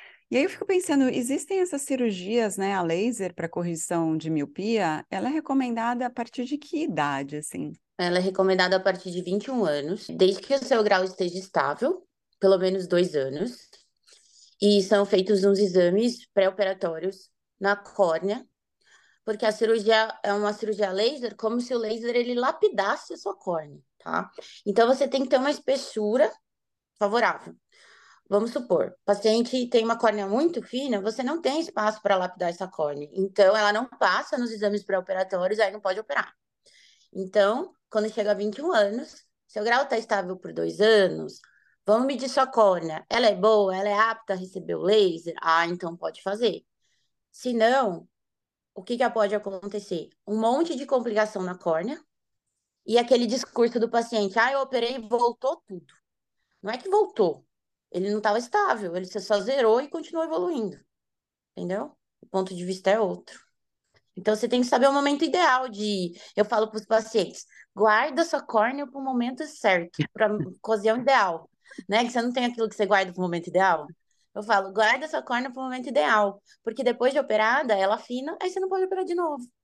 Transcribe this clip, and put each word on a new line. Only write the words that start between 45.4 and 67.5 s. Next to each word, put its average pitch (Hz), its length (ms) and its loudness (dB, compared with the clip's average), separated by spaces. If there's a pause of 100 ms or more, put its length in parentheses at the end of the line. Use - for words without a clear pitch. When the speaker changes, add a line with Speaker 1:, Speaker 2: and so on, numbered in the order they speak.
Speaker 2:
Ah, 165 260 2
então 175 300 -6
pode 160 240 -10
fazer. 208 420 -2 (640)
Se - 220 -8
não, 233 560 2 (720)
o 196 60 -14
que 247 140 -4
que 240 120 2
pode 208 240 0
acontecer? 196 760 -6 (160)
Um 214 140 -4
monte 277 360 0
de 262 100 -8
complicação 214 560 -2
na 180 160 -6
córnea 180 420 -2 (840)
e 220 140 2
aquele 240 280 4
discurso 240 520 0
do 226 100 0
paciente, 226 500 -2
"Ah, 240 140 2
eu 277 80 -2
operei 254 360 -4
e 220 120 -12
voltou 240 580 0
tudo." 185 240 -16 (680)
Não 202 100 -8
é 240 60 -6
que 247 120 -16
voltou, 349 540 2 (480)
ele 190 200 -4
não 208 100 -2
tava 208 160 2
estável, 233 580 -2
ele 185 120 -6
só 208 340 -2
zerou 233 400 4
e 294 80 -10
continuou 320 360 -6
evoluindo, 320 540 -4 (760)
entendeu? 190 360 -6 (300)
O - 60 -20
ponto 190 280 -4
de 175 100 -8
vista 190 260 -2
é 220 80 4
outro. 180 400 -6 (760)
Então, 214 200 0
você 220 120 -2
tem 247 140 2
que 247 60 0
saber 254 200 4
o 277 60 4
momento 285 320 0
ideal 269 440 2
de 208 140 -8
ir. 185 380 -4 (140)
Eu 202 100 4
falo 214 260 0
pros 214 140 -10
pacientes, 220 600 0 (300)